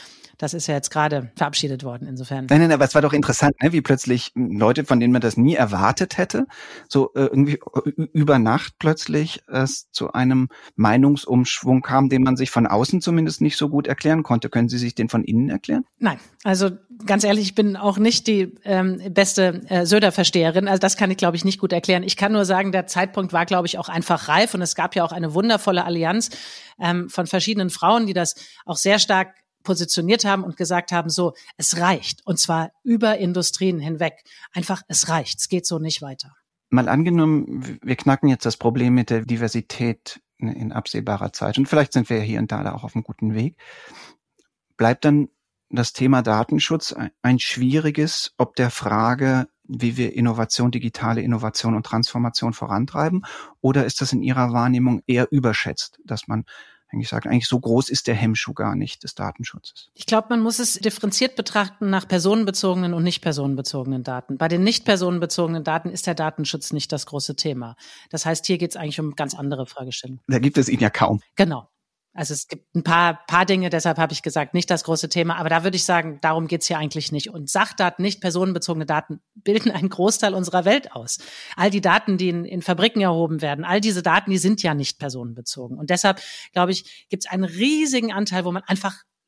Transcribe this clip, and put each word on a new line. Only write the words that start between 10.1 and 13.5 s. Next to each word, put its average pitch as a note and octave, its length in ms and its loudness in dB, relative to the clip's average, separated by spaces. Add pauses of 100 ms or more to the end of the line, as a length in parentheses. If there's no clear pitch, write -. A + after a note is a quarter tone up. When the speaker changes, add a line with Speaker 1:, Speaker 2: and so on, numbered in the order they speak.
Speaker 2:
einem B2+ 340 2 (300)
Meinungsumschwung B2+ 1040 4
kam, C3+ 260 2
den C3 160 4
man C3 140 2
sich B2+ 140 -2
von A#2 160 4
außen C3+ 340 2
zumindest D#3+ 400 0
nicht D3+ 160 0